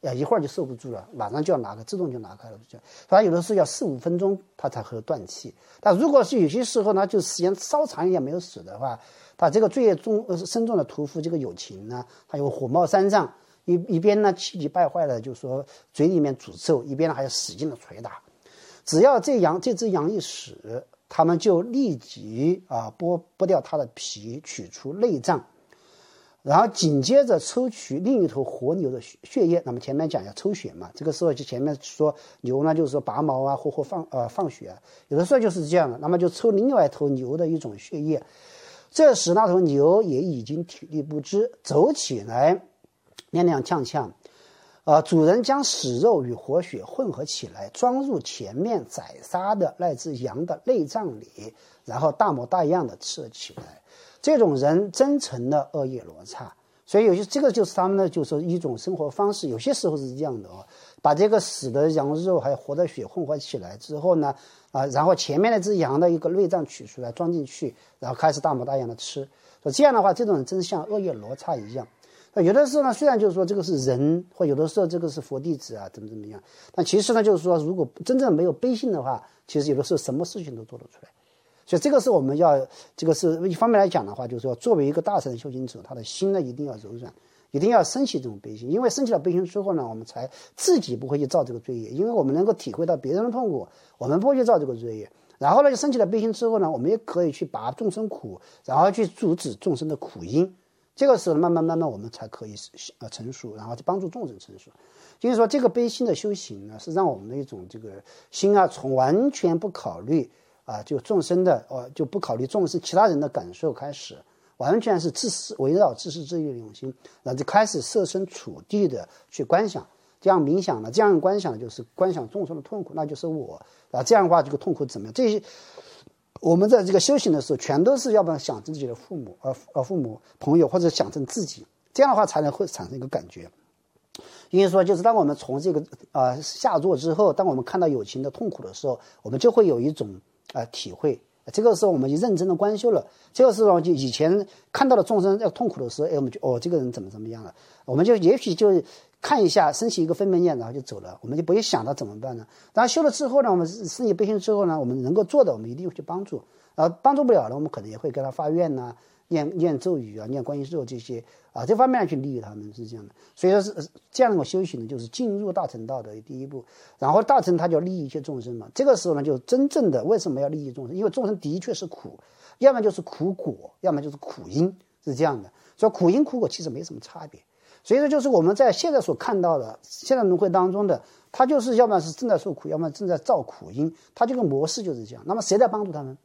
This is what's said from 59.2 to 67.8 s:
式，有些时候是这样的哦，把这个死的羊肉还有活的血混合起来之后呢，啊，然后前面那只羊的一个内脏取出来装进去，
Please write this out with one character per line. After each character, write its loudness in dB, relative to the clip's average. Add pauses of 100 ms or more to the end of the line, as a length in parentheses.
式， -6
有 -4
些 -2
时 -2
候 0
是 -6
这 -6
样 -6
的 -18
哦， -20 (380)
把 0
这 2
个 4
死 -8
的 0
羊 -2
肉 0
还 -4
有 -2
活 -10
的 0
血 -10
混 -8
合 -4
起 -10
来 -16
之 -14
后 2
呢， 0 (380)
啊， -2
然 0
后 6
前 -2
面 4
那 2
只 0
羊 2
的 6
一 2
个 -2
内 2
脏 0
取 -18
出 -18
来 -8
装 -4
进 -2
去， -8 (240)